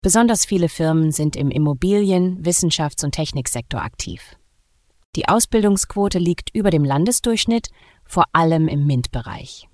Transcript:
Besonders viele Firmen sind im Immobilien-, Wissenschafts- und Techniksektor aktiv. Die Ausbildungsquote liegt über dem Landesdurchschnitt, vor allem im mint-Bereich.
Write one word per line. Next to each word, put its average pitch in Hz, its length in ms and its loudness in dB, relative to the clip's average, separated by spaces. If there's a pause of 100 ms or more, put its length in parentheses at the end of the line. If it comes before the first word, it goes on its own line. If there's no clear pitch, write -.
Besonders 226 420 2
viele 175 240 0
Firmen 160 440 0
sind 151 240 -2
im 139 160 -2
Immobilien-, 180 880 2
Wissenschafts- 160 640 -2
und 143 80 -4
Techniksektor 123 680 -6
aktiv. - 560 -12 (760)
Die - 140 -2
Ausbildungsquote 202 880 2
liegt 175 340 -2
über 202 180 0
dem 156 120 2
Landesdurchschnitt, 226 840 0 (360)
vor - 280 0
allem 165 340 4
im 143 180 0
mint-Bereich. - 880 -4